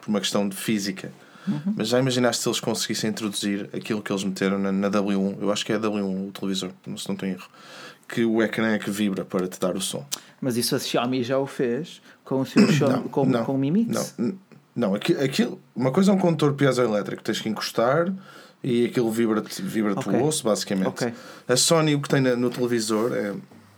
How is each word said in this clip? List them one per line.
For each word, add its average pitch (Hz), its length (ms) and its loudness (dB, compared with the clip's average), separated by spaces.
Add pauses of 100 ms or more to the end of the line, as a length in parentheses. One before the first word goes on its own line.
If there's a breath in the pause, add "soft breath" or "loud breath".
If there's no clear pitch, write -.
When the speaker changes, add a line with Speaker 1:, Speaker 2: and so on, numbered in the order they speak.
Speaker 1:
por - 80 -8
uma 104 100 0
questão 101 300 0
de 98 80 -6
física. 98 540 -4 (360 loud breath)
Speaker 2:
Uhum. 151 300 -2
Speaker 1:
Mas 107 100 -2
já 120 100 2
imaginaste 123 460 2
se 123 60 0
eles 110 100 0
conseguissem 110 500 -2
introduzir 101 640 -4
aquilo 104 280 -4
que - 100 -6
eles 98 140 -2
meteram 98 340 0
na, 98 140 0
na 98 160 0
W 101 280 0
um? 98 220 0
Eu 101 100 0
acho 107 160 -2
que - 60 -2
é 110 40 2
a 104 40 -2
W 107 260 -2
um 95 220 -4
o 101 60 -12
televisor, 95 380 -4 (140)
não, 101 120 -10
se - 100 -10
não 98 80 -4
tenho 95 200 -4
erro. - 120 -14 (600 loud breath)
Que 117 160 0
o 113 160 2
ecrã 113 320 0
é 104 60 0
que 107 120 -6
vibra 98 340 -2
para 90 220 -2
te - 120 -12
dar 92 160 0
o 98 60 -4
som. - 240 -6 (360 loud breath)
Speaker 2:
Mas 123 160 -2
isso 120 180 0
a 131 40 0
Xiaomi 127 440 -2
já 131 140 0
o 139 100 0
fez 139 540 -4 (240 loud breath)
com 135 160 0
o 131 40 -2
seu 214 260 4
Xiaomi, 139 260 4
Speaker 1:
Não, - 60 -4
Speaker 2:
com, 139 220 0
Speaker 1:
não, 123 200 2
Speaker 2:
com 135 100 0
o - 20 0
Mi 139 140 2
Mix. 175 460 0
Speaker 1:
não, 117 100 -2
n-, - 120 -4 (360)
não, 104 200 2
aqui, 127 180 2
aquilo, 139 460 0 (160)
uma 131 160 2
coisa 190 200 6
é - 20 6
um 190 40 4
condutor 156 360 4
piezoelétrico, 120 680 2
tens - 180 -2
que 113 80 -4
encostar 139 640 0 (500 loud breath)
e 120 220 2
aquilo 113 260 2
vibra-te, 110 500 0
vibra-te 98 460 0
Speaker 2:
Ok. 101 120 2
Speaker 1:
o 123 60 2
osso, 151 180 0
basicamente. 98 440 0
Speaker 2:
Ok. 123 260 -2 (360 loud breath)
Speaker 1:
A 123 80 4
Sony, 156 380 4
o 143 60 0
que 139 60 -6
tem 139 140 4
na, 127 140 4
no 123 140 2
televisor 120 640 0
é... 104 200 -2 (440)